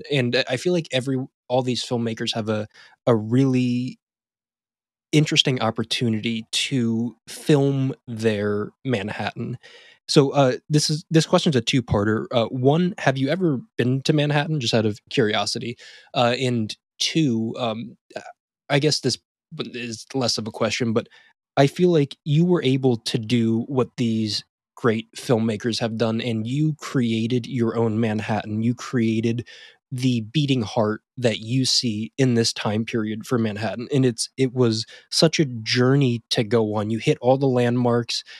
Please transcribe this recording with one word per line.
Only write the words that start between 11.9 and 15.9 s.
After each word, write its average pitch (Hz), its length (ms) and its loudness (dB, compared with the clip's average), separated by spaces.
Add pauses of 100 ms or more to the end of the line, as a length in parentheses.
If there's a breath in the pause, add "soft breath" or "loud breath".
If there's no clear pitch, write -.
Uh, 120 140 0
one, 143 520 2
have 135 200 0
you 135 120 0
ever 175 300 0 (180)
been 127 260 0
to - 100 0
Manhattan, 147 460 0
just 117 140 -2
out 110 140 2
of 104 120 -4 (120)
curiosity? 110 680 -2 (380 loud breath)